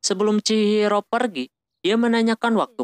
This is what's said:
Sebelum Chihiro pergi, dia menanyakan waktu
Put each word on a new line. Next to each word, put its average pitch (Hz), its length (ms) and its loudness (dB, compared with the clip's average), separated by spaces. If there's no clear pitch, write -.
Sebelum 208 400 0
Chihiro 208 640 0
pergi, 208 400 -4
dia 196 80 2
menanyakan 226 640 0
waktu 139 260 -4